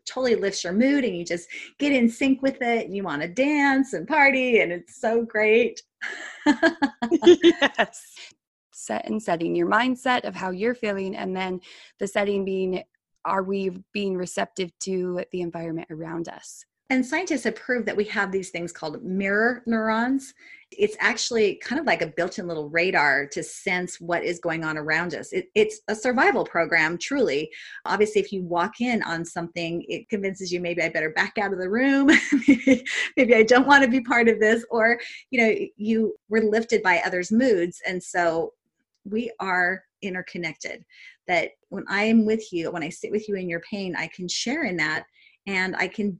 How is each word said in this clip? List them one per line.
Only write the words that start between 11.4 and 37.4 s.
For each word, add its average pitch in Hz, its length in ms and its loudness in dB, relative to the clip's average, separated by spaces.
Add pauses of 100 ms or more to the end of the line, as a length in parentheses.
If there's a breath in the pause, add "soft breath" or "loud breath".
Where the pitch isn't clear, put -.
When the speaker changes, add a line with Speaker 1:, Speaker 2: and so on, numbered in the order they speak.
Speaker 2:
the 202 80 -4
setting 202 380 0
being, 190 380 -2 (400)
are 190 180 -2
we 190 300 -4 (220)
being 196 220 -4
receptive 185 560 -6 (100)
to 180 500 -4
the 180 100 -6
environment 165 480 -8
around 165 400 -10
us? - 360 -18 (260)
Speaker 1:
And 254 120 2
scientists 311 420 -2
have 226 100 -2
proved 240 320 -4
that 185 100 -4
we 208 80 2
have 196 260 -4
these 190 200 -4
things 170 200 -8
called 151 320 -10
mirror 202 600 0
neurons. 226 720 -2 (360 loud breath)
It's 208 280 -2
actually 220 560 0
kind - 240 -6
of - 80 -6
like 175 160 2
a 160 120 -4
built-in 180 320 -6
little 156 220 -6
radar 147 600 2
to - 100 -6
sense 180 580 -6
what 170 240 -4
is 170 160 -4
going 165 240 -4
on 156 140 -4
around 156 380 -2
us. - 180 -10
It, 185 220 -4
it's 214 320 2
a 226 80 -2
survival 254 500 2
program, 165 540 2
truly. 160 500 0 (360 loud breath)
Obviously, 208 360 2
if 196 100 -4
you 190 120 -6
walk 175 380 -2
in 240 200 0
on 165 240 -4
something, 170 600 -6
it 160 220 -8
convinces 190 420 -4
you, 175 80 -2
"Maybe 170 240 -2
I 165 60 0
better 160 220 -2
back 185 280 -2
out 196 140 -2
of 180 60 -6
the 185 100 -4
room. 277 420 4 (160)
<laughs> 262 200 0
Maybe, 254 360 6 (340 loud breath)
maybe 240 180 6
I 220 80 10
don't 247 240 6
want 277 160 8
to 254 60 4
be 254 120 2
part 233 260 2
of 214 120 4
this." 220 300 4
Or, 233 300 2 (320 loud breath)
you 240 100 2
know, 220 140 4 (220)
you 220 380 0 (140)
were 220 120 2
lifted 220 420 2
by 185 200 2
others' 180 280 -2
moods. 214 560 2